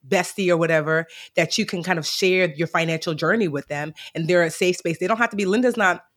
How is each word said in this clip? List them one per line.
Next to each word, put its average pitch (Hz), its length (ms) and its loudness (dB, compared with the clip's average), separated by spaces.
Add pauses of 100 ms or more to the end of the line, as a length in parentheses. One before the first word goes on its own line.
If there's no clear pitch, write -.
bestie 180 420 0
or 175 60 6
whatever, 160 520 2 (280)
that 165 220 2
you 208 80 0
can 180 180 -6
kind 175 160 -2
of 147 60 -8
share 185 480 0
your 160 140 -4
financial 165 480 -2
journey 190 320 0
with 139 200 -6
them. 147 240 -6 (220)
And 156 160 -4
they're 175 140 4
a 160 80 0
safe 180 260 0
space. 165 220 -4
They 185 80 -2
don't 220 100 0
have 233 140 0
to 214 40 -10
be, 202 100 0
Linda's 233 300 2
not 185 300 2 (120)